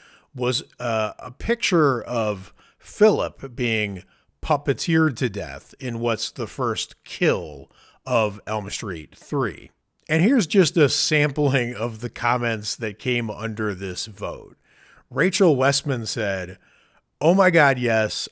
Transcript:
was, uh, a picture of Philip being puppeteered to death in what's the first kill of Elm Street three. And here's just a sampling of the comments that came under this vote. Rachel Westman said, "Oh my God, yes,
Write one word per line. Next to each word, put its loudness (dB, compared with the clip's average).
was, -2
uh, -2
a -12
picture 0
of -4
Philip 0
being -2
puppeteered 0
to 0
death -10
in -6
what's -2
the -6
first -4
kill -2
of 0
Elm -4
Street -8
three. -6
And 2
here's 4
just 4
a 6
sampling 0
of -6
the -6
comments -2
that -6
came -2
under -4
this -8
vote. -10
Rachel 4
Westman 0
said, -4
"Oh 4
my 6
God, 4
yes, 0